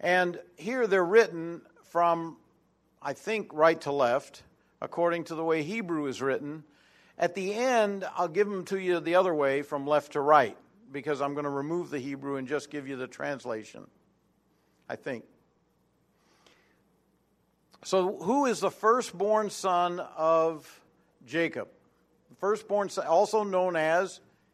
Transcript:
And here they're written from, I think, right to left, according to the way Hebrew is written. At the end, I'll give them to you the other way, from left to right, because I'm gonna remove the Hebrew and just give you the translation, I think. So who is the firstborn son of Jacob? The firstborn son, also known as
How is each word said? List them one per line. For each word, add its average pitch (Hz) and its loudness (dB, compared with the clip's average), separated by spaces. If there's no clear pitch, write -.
And 175 2
here 233 -2
they're 185 4
written 170 2
from, 170 0
I 139 -6
think, 202 -6
right 160 4
to 143 -4
left, 135 0
according 170 -2
to 165 -10
the 160 -6
way 160 0
Hebrew 170 -4
is 117 -6
written. 147 -4
At 175 0
the 196 -4
end, 214 2
I'll 175 0
give 196 0
them 185 -6
to 190 -4
you 180 0
the 165 0
other 185 4
way, 143 2
from 143 -6
left 147 2
to 147 0
right, 139 6
because 139 -4
I'm 143 -4
gonna 143 -4
remove 143 -4
the 143 -4
Hebrew 139 -8
and 131 -6
just 143 -6
give 139 -10
you 135 -8
the 127 -8
translation, 120 -10
I - -10
think. 127 -10
So 190 0
who 254 0
is 208 0
the 185 0
firstborn 214 0
son 175 -2
of 160 0
Jacob? 139 -4
The 127 -20
firstborn 202 -2
son, 147 -6
also 202 4
known 185 0
as 165 0